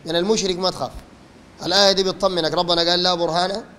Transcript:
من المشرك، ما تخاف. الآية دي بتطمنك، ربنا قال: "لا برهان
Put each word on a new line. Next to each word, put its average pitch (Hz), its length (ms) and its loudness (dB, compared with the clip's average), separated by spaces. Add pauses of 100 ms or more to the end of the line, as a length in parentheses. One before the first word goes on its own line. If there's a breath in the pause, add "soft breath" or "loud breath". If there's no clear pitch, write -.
من 160 100 -2
المشرك، 185 420 0
ما 185 120 0
تخاف. 131 220 -6 (720)
الآية 196 260 4
دي 190 100 0
بتطمنك، 185 520 0
ربنا 170 360 0
قال: 180 120 0
"لا 180 120 2
برهان 175 500 -2 (140)